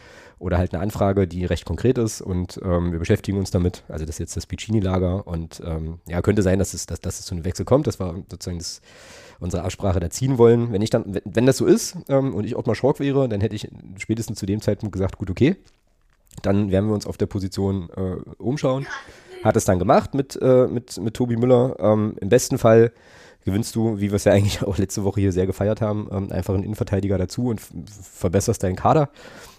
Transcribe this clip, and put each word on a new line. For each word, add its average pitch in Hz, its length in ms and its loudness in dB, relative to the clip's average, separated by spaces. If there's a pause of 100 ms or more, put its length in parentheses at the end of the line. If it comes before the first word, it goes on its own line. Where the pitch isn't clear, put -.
(380)
oder 87 200 0
halt 90 160 0
eine 82 80 -4
Anfrage, 98 440 2
die 87 200 -4
recht 85 180 -2
konkret 117 320 0
ist 113 240 -2
und, 90 420 -4
ähm, 87 300 0
wir 82 60 -2
beschäftigen 98 400 0
uns 92 120 -4
damit, 90 380 0
also 78 160 -8
das 76 120 -8
ist - 40 -8
jetzt - 160 -10
das 85 100 -8
Piccini-Lager 92 800 -2
und, 82 380 -8
ähm, 80 420 -6
ja, 87 140 -4
könnte 101 220 2
sein, 92 160 4
dass - 160 -2
es, - 120 -10
dass, 85 140 -8
dass - 200 -8
es - 60 -14
zu - 80 -8
einem 82 100 -6
Wechsel 92 200 -6
kommt, 143 220 2
das - 140 -4
war 87 140 -6 (160)
sozusagen 87 280 -10
das, - 220 -12 (600)
unsere 90 220 -4
Absprache 92 380 -2
da 85 100 -2
ziehen 131 280 0
wollen. 117 340 6
Wenn 98 100 0
ich 110 80 0
dann, 117 160 0
wenn, 95 180 -4
wenn 113 220 0
das 131 120 4
so - 80 0
ist, 196 300 2 (120)
ähm, 135 260 0
und 104 100 -2
ich 113 120 -6
Ottmar 110 180 -2
Schork - 260 2
wäre, 139 280 2
dann 101 120 -2
hätte 107 140 -2
ich - 140 -10 (300)
spätestens 110 400 -4
zu 104 80 -8
dem 101 140 0
Zeitpunkt 104 320 -2
gesagt, 95 260 -2
gut, 95 120 -6
okay, 120 260 2 (840)
dann 98 280 2
werden 95 180 2
wir 107 60 0
uns 101 120 -4
auf 95 100 -8
der 104 100 -2
Position, 98 680 -2
äh, 95 200 -4 (220)
umschauen. 135 480 -2 (560)
Hat 110 140 4
es 110 80 0
dann 92 140 4
gemacht 127 360 2
mit, 139 260 -4
äh, 127 260 6
mit, 107 320 -6
mit 110 160 -4
Tobi 120 220 0
Müller. 123 420 4
Ähm, 107 420 2
im 98 80 -6
besten 123 300 4
Fall 113 340 8 (520)
gewinnst 98 320 -2
du, 113 220 0
wie 101 120 0
wir 104 60 2
es - 80 -2
ja 101 80 8
eigentlich 101 300 2
<laughs> - 40 -4
auch 92 100 -2
letzte 98 280 -2
Woche 98 160 -2
hier 98 120 2
sehr 92 140 0
gefeiert 101 340 -2
haben, 107 300 -4
ähm, 98 200 -4
einfach 98 220 -4
einen 95 120 0
Innenverteidiger 98 520 -2
dazu 92 320 -2
und 107 120 -4
f-, - 120 -20 (400)
verbesserst 98 500 0
deinen 92 140 0
Kader. 139 320 2 (500)